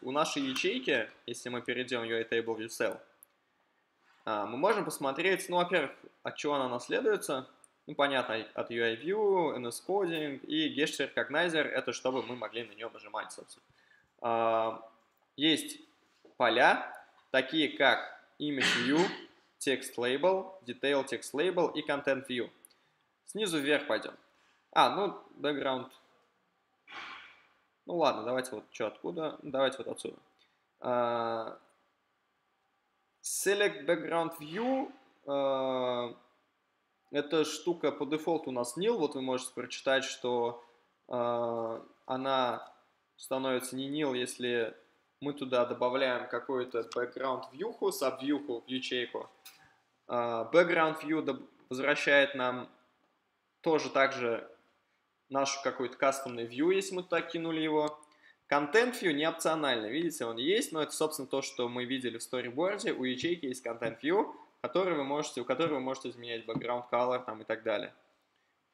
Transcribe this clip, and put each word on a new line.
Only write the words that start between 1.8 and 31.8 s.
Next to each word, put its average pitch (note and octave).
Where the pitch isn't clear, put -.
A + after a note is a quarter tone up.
в A#2
U A2+
A A2+
table A2+
view A2
cell, A2
а, G#2
мы A2+
можем G3
посмотреть, D#3+
ну, F3
во-первых, F3
от B2+
чего D3
она C3
наследуется. E3+
Ну, -
понятно, B2
от -
U A#2
I A2+
View, F3+
N B2
S -
Coding E3
и D3+
Gesture D3
Recognizer — D3+
это C3
чтобы C3
мы A#2+
могли A2+
на G#2+
неё A2
нажимать, G#2
собственно. -
А, A2+
есть D3
поля, B2+
такие C3
как -
Image C3+
View, C#3+
Text -
Label, D3+
Detail C3+
Text -
Label E3+
и D3+
Content C#3
View. A#2+
Снизу F#3+
вверх C#3+
пойдём. G#2
А, C#3
ну, F#3
background. C3+
Ну F3
ладно, A#2+
давайте B2+
вот -
чё, -
откуда? D#3+
Давайте C3
вот -
отсюда. -
А, A#2